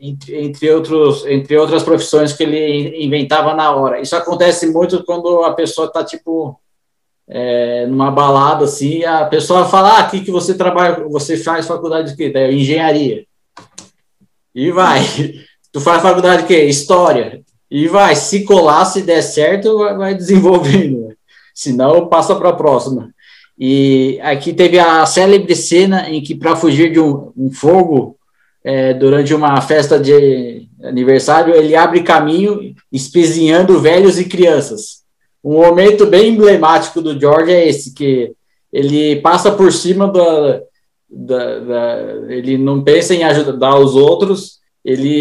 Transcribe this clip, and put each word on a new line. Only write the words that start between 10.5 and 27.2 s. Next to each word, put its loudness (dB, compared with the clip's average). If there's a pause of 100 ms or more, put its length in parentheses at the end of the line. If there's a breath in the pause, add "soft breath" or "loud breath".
trabalha, -2
você -4
faz -6
faculdade -6
de -14
quê?" -6
Daí, 0
"Engenharia." -2 (1300)
E -4
vai. 0
<laughs> -8
"Tu -8
faz 0
faculdade 2
de -8
quê?" 4
"História." 0 (280)
E -2
vai. 2
Se -4
colar, 4
se -4
der 0
certo, -2
vai, -2
vai -6
desenvolvendo, 2
né? -20 (400 soft breath)
Senão, 0
passa 0
pra 0
próxima. -2 (460 soft breath)
E 0
aqui -6
teve 2
a 4
célebre 2
cena 0
em -4
que, -10
pra -2
fugir 2
de 2
um, -2